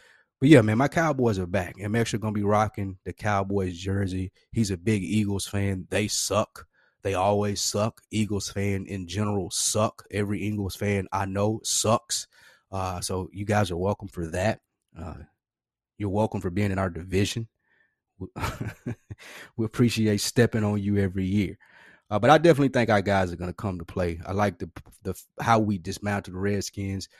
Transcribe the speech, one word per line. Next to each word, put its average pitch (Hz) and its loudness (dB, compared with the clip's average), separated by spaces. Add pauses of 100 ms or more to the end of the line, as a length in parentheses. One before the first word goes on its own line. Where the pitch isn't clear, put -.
(400)
But 135 6
yeah, 139 10
man, 107 2
my 139 2
Cowboys 131 0
are 90 -2
back. 90 -4
M 104 -2
Extra 117 0
gonna 107 -4
be 104 -2
rocking 104 0
the 90 -8
Cowboys 98 -2
jersey. 95 -2 (220)
He's 110 0
a 92 -2
big 98 0
Eagles 101 0
fan. 98 -2
They 104 0
suck. - -2 (360)
They 98 -2
always 101 2
suck. 107 -2 (120)
Eagles 104 0
fan 98 -2
in 92 -8
general 101 -2
suck. - -2
Every 101 -2
Eagles 101 -4
fan 101 -2
I 98 -2
know 101 0
sucks. - 0 (420)
Uh, 92 -6
so 92 -4
you 101 -8
guys 104 2
are 82 -4
welcome 101 -2
for 85 -6
that. 92 -2 (360)
Uh, - -12 (840)
you're 101 -4
welcome 107 0
for 90 -4
being 101 0
in 95 -2
our 95 0
division. 95 -2 (720)
<laughs> - -12 (1200)
We 113 -2
appreciate 107 2
stepping 113 2
on 104 0
you 101 2
every 98 2
year. 95 0 (540)
Uh, 104 2
but 113 4
I 156 10
definitely 143 6
think 117 2
our 104 6
guys 95 2
are 85 -8
gonna 87 -6
come 92 -6
to 87 -10
play. 87 -4
I 92 -6
like 98 0
the, 87 -8 (340)
the, 92 -6 (260)
how 117 4
we 104 0
dismantled 95 -6
the 90 -8
Redskins. 98 -4 (120)